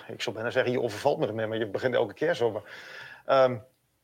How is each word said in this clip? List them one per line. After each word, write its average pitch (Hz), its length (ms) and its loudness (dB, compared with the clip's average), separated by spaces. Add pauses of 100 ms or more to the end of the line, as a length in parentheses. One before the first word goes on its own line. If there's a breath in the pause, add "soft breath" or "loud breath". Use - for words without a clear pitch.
ik 113 140 -10
zou 113 140 -4
bijna 113 160 -4
zeggen, 123 200 2
je 123 100 0
overvalt 143 380 0
me 147 80 0
ermee, 110 200 -2
maar 110 100 -2
je 110 100 0
begint 120 260 -2
elke 120 200 0
keer 160 220 0
zo. 117 160 2
Maar, 104 120 -8 (640 loud breath)
ehm, 131 320 6 (460)